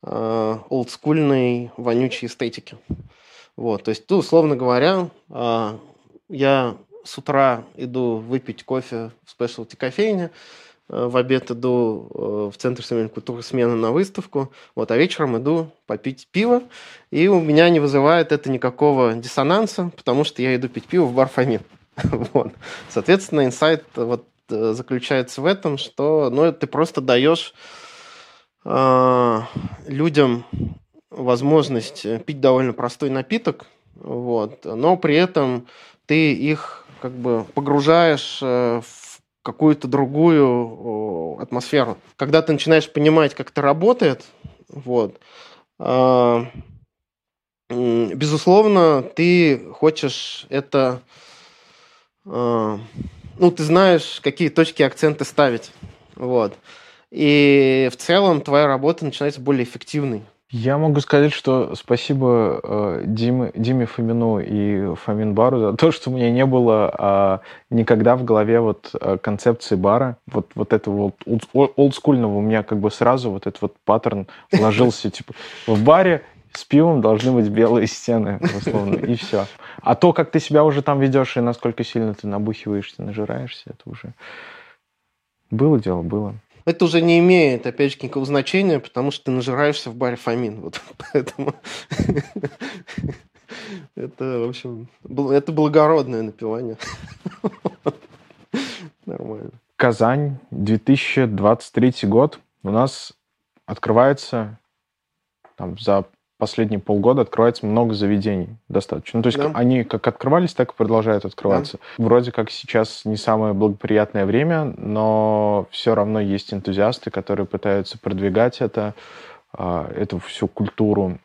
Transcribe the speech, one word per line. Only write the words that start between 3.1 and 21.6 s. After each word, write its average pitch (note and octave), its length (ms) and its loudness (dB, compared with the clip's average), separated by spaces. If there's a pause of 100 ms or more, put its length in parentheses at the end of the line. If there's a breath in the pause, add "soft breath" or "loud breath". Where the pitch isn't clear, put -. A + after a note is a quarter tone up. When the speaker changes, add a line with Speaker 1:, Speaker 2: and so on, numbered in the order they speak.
Speaker 1:
Вот, A2 280 -6
то A2+ 60 -4
есть, - 200 -6
ну, F#3+ 80 2
условно D#3 380 2
говоря, C#3 540 0 (200)
э, A2+ 480 -4 (500)
я C3+ 480 0 (280)
с - 140 -16
утра C3+ 460 0 (120)
иду B2 400 -4
выпить A#2 480 -8
кофе A#2 480 -8 (120)
в - 60 -20
спешлти - 460 -10
кофейне, G3+ 540 -4 (580 loud breath)
э, B2 180 -4
в A#2+ 100 -2
обед B2+ 360 0
иду, A#2+ 600 -2
э, G#2 400 -6
в - 40 -20
Центр B2 280 -6
современной A2+ 260 -4
культуры A#2+ 320 -12
"Смена" A#2+ 340 0
на A2+ 160 0
выставку, E3 600 -4 (220 soft breath)
вот, A2+ 160 -6
а A2+ 60 2
вечером C#3+ 420 0
иду D#3 320 -2 (160)
попить C3 460 -8
пиво, A#3+ 300 2 (500 loud breath)
и E3+ 160 2
у F#3+ 120 4
меня D#3+ 300 6
не E3+ 80 4
вызывает D3 540 2
это C#3+ 180 -2
никакого B2+ 640 0
диссонанса, E3+ 840 -2
потому C3+ 280 0
что - 180 -6
я B2+ 140 0
иду B2+ 120 -4
пить - 180 -12
пиво F3 180 2
в B2 100 -2
бар C3 140 2
"Фомин". B2+ 320 0 (360)